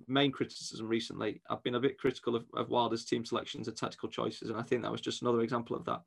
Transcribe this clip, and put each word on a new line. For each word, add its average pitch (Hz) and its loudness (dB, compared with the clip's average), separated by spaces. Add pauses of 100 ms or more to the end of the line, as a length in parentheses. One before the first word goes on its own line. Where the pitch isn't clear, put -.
main 139 6
criticism 113 -4
recently. 110 0 (100)
I've 117 -2
been 123 0
a 120 0
bit 131 2
critical 120 2
of, 117 -4 (100)
of 113 -2
Wilder's 117 2
team 117 0
selections 117 -4
and 113 -8
tactical - -4
choices, 113 -4
and 110 -4
I 117 -2
think 123 2
that 107 -2
was 117 -4
just - -4
another 120 4
example 117 0
of - -8
that. 120 -2